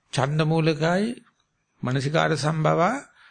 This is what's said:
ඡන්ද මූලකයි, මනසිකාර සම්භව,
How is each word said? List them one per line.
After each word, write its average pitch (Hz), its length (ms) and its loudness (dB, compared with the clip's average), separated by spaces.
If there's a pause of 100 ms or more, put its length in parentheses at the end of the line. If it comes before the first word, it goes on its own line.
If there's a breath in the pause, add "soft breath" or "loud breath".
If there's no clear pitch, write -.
(140)
ඡන්ද 143 300 0
මූලකයි, 160 600 0 (760)
මනසිකාර 147 500 0
සම්භව, 156 480 0 (500 soft breath)